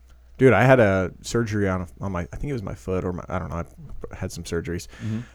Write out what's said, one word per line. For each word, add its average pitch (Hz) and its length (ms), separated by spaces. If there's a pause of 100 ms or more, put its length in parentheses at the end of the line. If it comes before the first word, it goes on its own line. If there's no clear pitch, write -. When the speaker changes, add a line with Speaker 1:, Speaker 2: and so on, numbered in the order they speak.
(380)
Speaker 1:
Dude, 131 160
I 101 100
had 131 180
a 95 300 (100)
surgery 107 480
on, 92 180 (140)
on 98 100
my, 87 220
I - 20
think - 140
it 143 40
was 117 80
my 95 140
foot 92 300
or 90 80
my, 87 160
I 92 100
don't 85 100
know, 85 140 (480)
I - 40
had - 180
some 90 100
surgeries. 87 440 (140)
Speaker 2:
Mm-hmm. 110 180 (160)